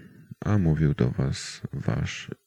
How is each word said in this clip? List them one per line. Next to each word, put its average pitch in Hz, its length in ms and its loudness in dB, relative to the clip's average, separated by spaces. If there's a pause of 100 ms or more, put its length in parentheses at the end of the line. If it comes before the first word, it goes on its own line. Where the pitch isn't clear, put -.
(400)
a 104 180 2
mówił 78 360 4
do 60 180 2
was - 500 -4 (120)
wasz - 580 -4 (160)